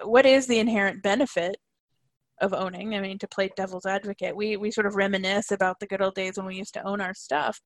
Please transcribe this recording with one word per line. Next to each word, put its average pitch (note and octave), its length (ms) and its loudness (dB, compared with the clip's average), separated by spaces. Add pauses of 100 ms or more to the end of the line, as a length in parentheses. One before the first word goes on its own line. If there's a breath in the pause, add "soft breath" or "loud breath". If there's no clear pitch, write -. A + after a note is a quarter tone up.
what B3 220 8
is C4+ 200 8
the A#3 120 4
inherent G3+ 440 2
benefit G3+ 540 2 (840)
of F#3+ 140 2
owning? F#3+ 400 -4
I G3 60 -2
mean, G3 180 -6
to G3 100 -10
play G3 280 -2
devil's F#3+ 300 -6
advocate, F#3+ 500 -4
we, G#3 200 -2
we G#3 140 -4
sort G#3 160 0
of G3+ 100 -2
reminisce G3 540 0
about F#3 300 0
the G#3 60 -12
good G3 160 -2
old F#3+ 120 0
days F#3+ 220 -4
when F#3+ 100 -6
we F#3 100 -8
used G3 180 -12
to - 120 -8
own G3+ 140 -4
our F#3+ 140 -6
stuff, C3+ 520 -2